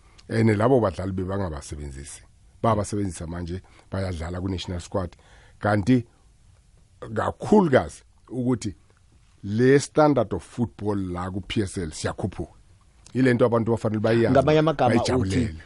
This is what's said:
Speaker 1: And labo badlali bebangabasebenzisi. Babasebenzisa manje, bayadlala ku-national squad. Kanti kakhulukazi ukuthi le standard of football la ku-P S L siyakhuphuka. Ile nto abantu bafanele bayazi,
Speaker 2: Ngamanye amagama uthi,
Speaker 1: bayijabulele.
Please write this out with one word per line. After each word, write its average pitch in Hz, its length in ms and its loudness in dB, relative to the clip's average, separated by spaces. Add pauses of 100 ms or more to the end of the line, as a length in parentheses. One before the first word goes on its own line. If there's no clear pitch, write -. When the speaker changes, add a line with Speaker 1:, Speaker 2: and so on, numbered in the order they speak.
(280)
Speaker 1:
And 113 220 2
labo 113 300 4
badlali 95 320 -2
bebangabasebenzisi. 76 1120 -8 (400)
Babasebenzisa 101 640 -2
manje, 87 360 -8 (280)
bayadlala 90 500 -6
ku-national 92 400 -6
squad. 92 360 -6 (420)
Kanti 107 460 2 (1120)
kakhulukazi 123 880 2 (260)
ukuthi 123 460 -4 (680)
le 123 360 4
standard 139 560 2
of 87 100 -6
football 104 540 -6 (140)
la 90 180 -6
ku-P 101 320 -4
S 98 160 -6
L 82 120 -4
siyakhuphuka. - 640 -8 (640)
Ile 127 200 4
nto 123 120 4
abantu 113 260 0
bafanele 110 280 -2
bayazi, 113 300 2
Speaker 2:
Ngamanye 139 280 4
amagama 147 360 2
uthi, - 180 0
Speaker 1:
bayijabulele. 95 420 0 (120)